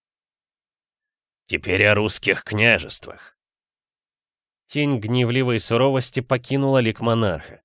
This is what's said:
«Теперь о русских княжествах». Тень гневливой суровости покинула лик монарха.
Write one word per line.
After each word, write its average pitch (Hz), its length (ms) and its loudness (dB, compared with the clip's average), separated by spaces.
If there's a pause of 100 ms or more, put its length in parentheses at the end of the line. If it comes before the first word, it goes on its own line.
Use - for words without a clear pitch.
(1500)
«Теперь 92 400 0
о 104 80 6
русских 101 500 0
княжествах». - 920 -2 (1300)
Тень 143 320 -2
гневливой 120 640 0
суровости 127 600 0
покинула 135 580 0
лик 110 220 0
монарха. 113 640 -2